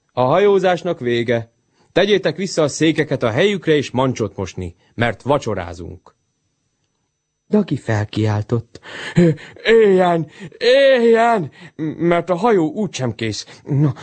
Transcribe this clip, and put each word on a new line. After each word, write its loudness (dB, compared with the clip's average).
a -4
hajózásnak 0
vége. -2
Tegyétek 0
vissza -2
a 2
székeket -2
a 0
helyükre 0
és -4
mancsot -2
mosni, -10
mert -4
vacsorázunk." -6
Dagi 0
felkiáltott. -4
"Ö, 6
éljen, 4
éljen, 4
mert 0
a 0
hajó 2
úgysem -6
kész. -8
Na, 0